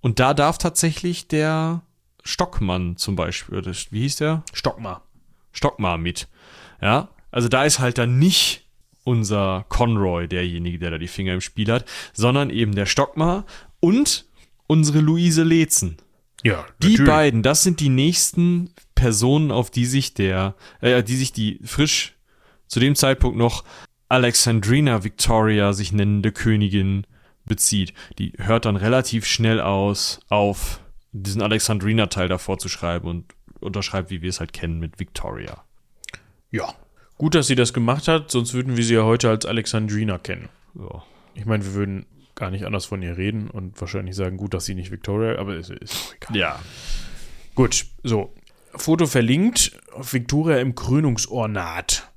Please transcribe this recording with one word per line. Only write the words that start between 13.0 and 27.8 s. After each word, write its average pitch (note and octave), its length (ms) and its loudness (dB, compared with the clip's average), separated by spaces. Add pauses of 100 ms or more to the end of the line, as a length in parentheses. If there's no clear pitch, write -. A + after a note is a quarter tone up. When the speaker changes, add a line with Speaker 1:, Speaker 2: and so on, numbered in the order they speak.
Speaker 1:
und A3+ 460 2 (400)
unsere D3+ 340 4
Luise E3 440 4
Leetzen. D#3+ 540 2 (460)
Speaker 2:
Ja, F#2 220 0 (160)
Speaker 1:
Die F3+ 80 6
Speaker 2:
natürlich. F3 180 8
Speaker 1:
beiden, D3 360 6
das C#3 180 4
sind F3 180 2
die D3 100 2
nächsten F3 840 2 (240)
Personen, B2+ 560 4
auf A#2 180 0
die B2 160 0
sich C3 300 -2
der, F#2+ 400 0 (260)
äh, B2 220 4
die A2+ 120 -2
sich C3 160 -2
die G#2+ 320 -4
frisch - 520 -2 (520)
zu - 120 -2
dem C#3 160 4
Zeitpunkt C3 420 2
noch A#2 260 2 (440)
Alexandrina A#2+ 960 2
Victoria G#2+ 680 2
sich F#2+ 180 -4
nennende G#2 400 2
Königin G2+ 760 0 (380)
bezieht. G2+ 480 -2 (260)